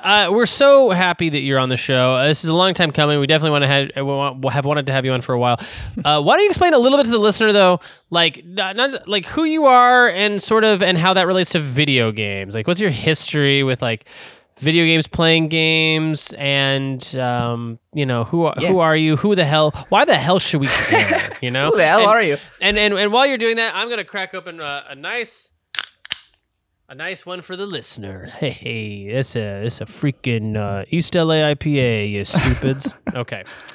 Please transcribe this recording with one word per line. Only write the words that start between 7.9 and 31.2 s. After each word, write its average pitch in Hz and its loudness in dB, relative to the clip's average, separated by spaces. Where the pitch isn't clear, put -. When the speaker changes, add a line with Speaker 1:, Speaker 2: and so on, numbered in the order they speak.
Speaker 1:
like, 170 0
not, 190 -8
not, 269 -4
like, 196 -2
who - -4
you 311 0
are 247 6
and 202 -2
sort 220 0
of, 208 2
and 180 2
how 180 2
that 190 2
relates 185 0
to 175 0
video 131 0
games? 101 -6
Like, 110 -6
what's 175 -2
your 208 0
history 139 0
with, 131 -2
like, 117 -4
video 165 2
games, 160 2
playing 165 0
games, 160 0
and, 135 -4
um, 120 -4
you 147 -4
know, 120 0
who, 165 -2
Speaker 2:
Yeah. 160 -2
Speaker 1:
who 190 2
are 160 2
you? 156 2
Who 208 0
the 180 2
hell? 151 2
Why 220 4
the 269 4
hell 160 2
should 160 -2
we 139 0
care? - -2
Speaker 2:
<laughs> - -16
Speaker 1:
You 123 -4
know? 135 0
Speaker 2:
Who 440 2
the 175 4
hell 170 6
Speaker 1:
And, 185 4
Speaker 2:
are 226 4
you? 147 0
Speaker 1:
and, 208 0
and, 208 2
and 202 0
while 254 4
you're 269 0
doing 226 -2
that, 226 -2
I'm 220 -6
gonna 220 -6
crack 190 -10
open 170 -14
a, 143 -10
a 143 -16
nice, 202 -12
a 131 -20
nice 165 -12
one 180 -12
for 185 -14
the 196 -8
listener. 101 -10
Hey, - -8
hey, 107 -10
this 131 -4
a, 101 -8
this 117 -6
a 110 -10
freaking, 113 -4
uh, 101 -6
East 165 -4
L 165 0